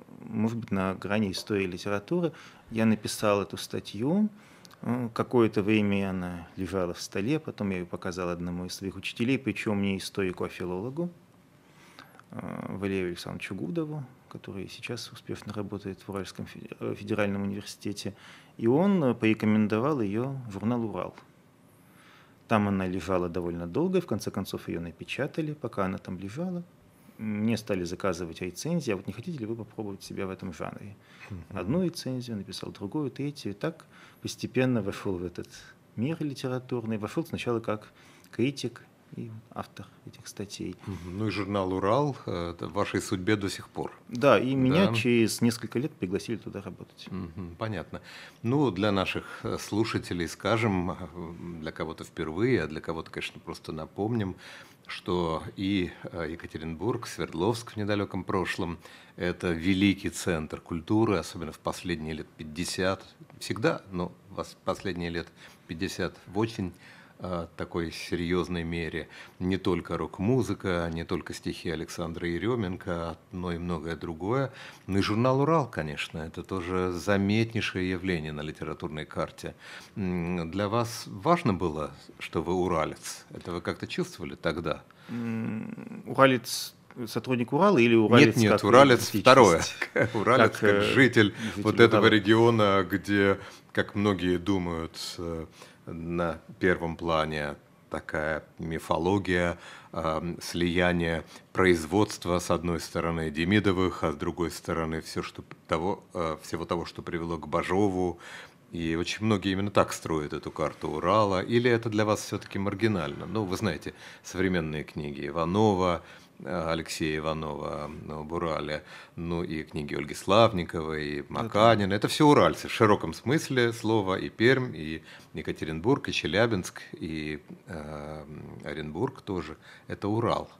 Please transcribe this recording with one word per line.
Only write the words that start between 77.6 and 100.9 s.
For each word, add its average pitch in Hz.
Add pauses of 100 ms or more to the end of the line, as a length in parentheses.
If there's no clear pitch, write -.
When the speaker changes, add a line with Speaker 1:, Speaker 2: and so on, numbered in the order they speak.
Speaker 2:
явление 87
на 73
литературной 78
карте. - (420)
М, 90
для 98
вас 117
важно 117
было, 78 (300)
что -
вы 85
уралец? 85
Это -
вы 87
как-то -
чувствовали 90
тогда? 82 (280)
Speaker 1:
М, 113
уралец, 127 (320)
сотрудник 120
«Урала» 175
или 117
уралец 113
Speaker 2:
Нет, 110
нет, 110
Speaker 1:
как 104
Speaker 2:
уралец 123 (120)
Speaker 1:
личность? 101
Speaker 2:
второе. 104 (320)
<laughs> 123
Уралец 110
Speaker 1:
Как, -
Speaker 2:
как 107
Speaker 1:
э, 101
Speaker 2:
житель 113
Speaker 1:
житель 101
Speaker 2:
вот 104
этого 110
Speaker 1:
«Урала». 110
Speaker 2:
региона, 107
где, 98 (340)
как -
многие 90
думают, 85 (260)
э, 82 (400)
на 85 (200)
первом 85
плане 78 (340)
такая 78 (140)
мифология, 87 (360)
ам, 82
слияние 87 (300)